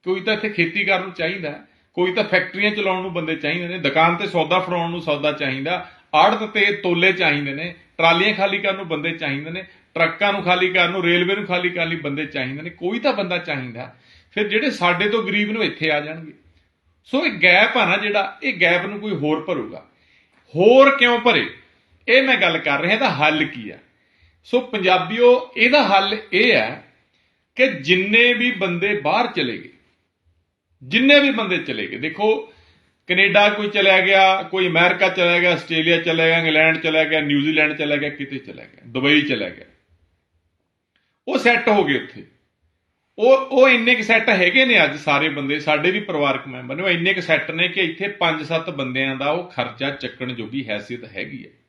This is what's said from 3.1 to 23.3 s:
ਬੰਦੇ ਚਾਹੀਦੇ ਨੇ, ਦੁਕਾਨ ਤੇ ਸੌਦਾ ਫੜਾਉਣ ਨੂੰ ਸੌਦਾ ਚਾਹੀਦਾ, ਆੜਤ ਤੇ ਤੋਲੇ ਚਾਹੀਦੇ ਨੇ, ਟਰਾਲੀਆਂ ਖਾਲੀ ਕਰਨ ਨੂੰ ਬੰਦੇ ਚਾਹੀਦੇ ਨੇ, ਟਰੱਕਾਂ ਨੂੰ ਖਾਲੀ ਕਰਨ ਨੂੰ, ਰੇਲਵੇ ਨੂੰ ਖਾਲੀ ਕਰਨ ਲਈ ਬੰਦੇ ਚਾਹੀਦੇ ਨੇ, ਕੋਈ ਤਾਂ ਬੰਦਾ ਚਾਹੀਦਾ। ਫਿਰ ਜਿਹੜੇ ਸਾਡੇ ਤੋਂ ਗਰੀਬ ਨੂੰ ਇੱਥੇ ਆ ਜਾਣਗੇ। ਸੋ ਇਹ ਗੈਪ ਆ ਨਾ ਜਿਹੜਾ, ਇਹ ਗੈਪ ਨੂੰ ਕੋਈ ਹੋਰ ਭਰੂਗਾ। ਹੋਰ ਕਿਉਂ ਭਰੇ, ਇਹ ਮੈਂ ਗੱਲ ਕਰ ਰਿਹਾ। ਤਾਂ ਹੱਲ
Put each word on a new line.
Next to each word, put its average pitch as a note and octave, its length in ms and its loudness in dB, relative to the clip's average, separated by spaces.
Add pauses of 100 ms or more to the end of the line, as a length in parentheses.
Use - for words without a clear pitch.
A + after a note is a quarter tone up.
ਬੰਦੇ D#3+ 240 -4
ਚਾਹੀਦੇ E3+ 320 -6
ਨੇ, F#3 100 -8
ਦੁਕਾਨ D#3+ 380 2
ਤੇ G3 100 -6
ਸੌਦਾ E3 320 0
ਫੜਾਉਣ F3 320 -4
ਨੂੰ F3 120 -8
ਸੌਦਾ D3 300 -2
ਚਾਹੀਦਾ, C#3 580 -6 (240)
ਆੜਤ G#3 300 4
ਤੇ G#3 280 0
ਤੋਲੇ F3+ 400 0
ਚਾਹੀਦੇ D3 400 -2
ਨੇ, E3 220 -10 (240)
ਟਰਾਲੀਆਂ E3+ 360 2
ਖਾਲੀ G3 240 -2
ਕਰਨ G3 180 -2
ਨੂੰ F#3+ 120 -10
ਬੰਦੇ D#3+ 220 -4
ਚਾਹੀਦੇ D#3 400 -8
ਨੇ, F#3 140 -10 (300)
ਟਰੱਕਾਂ E3 380 0
ਨੂੰ G3 100 -4
ਖਾਲੀ F3+ 300 0
ਕਰਨ F3 180 2
ਨੂੰ, F#3 140 -4
ਰੇਲਵੇ F3 320 2
ਨੂੰ G#3 100 -8
ਖਾਲੀ F3+ 240 -2
ਕਰਨ E3+ 180 -4
ਲਈ E3 80 -4
ਬੰਦੇ C#3+ 300 -6
ਚਾਹੀਦੇ C#3 360 -8
ਨੇ, E3+ 80 -12
ਕੋਈ F#3+ 280 -6
ਤਾਂ C4 140 0
ਬੰਦਾ F3+ 260 -4
ਚਾਹੀਦਾ। B2+ 580 -10 (360)
ਫਿਰ G#3 160 -2
ਜਿਹੜੇ A3 220 0
ਸਾਡੇ F3+ 380 0
ਤੋਂ G#3+ 140 0
ਗਰੀਬ G#3 280 -2
ਨੂੰ A3 140 -2
ਇੱਥੇ D#3 260 -4
ਆ D3 100 0
ਜਾਣਗੇ। D#3 320 -12 (720)
ਸੋ D4 220 -2
ਇਹ B3 60 -2 (100)
ਗੈਪ F#3 340 4
ਆ G#3+ 100 2
ਨਾ F3+ 100 0
ਜਿਹੜਾ, G#3 460 -4
ਇਹ B3 180 -4
ਗੈਪ F3+ 260 2
ਨੂੰ G#3 140 -10
ਕੋਈ G#3 120 -6
ਹੋਰ D3+ 320 -2
ਭਰੂਗਾ। A2+ 420 -8 (720)
ਹੋਰ C4 420 6
ਕਿਉਂ A#3+ 200 4
ਭਰੇ, F3 320 0 (580)
ਇਹ B3+ 140 4
ਮੈਂ C4 140 2
ਗੱਲ E3+ 220 0
ਕਰ C#3+ 220 -2
ਰਿਹਾ। F3+ 160 0
ਤਾਂ A#3 140 0
ਹੱਲ D3+ 340 0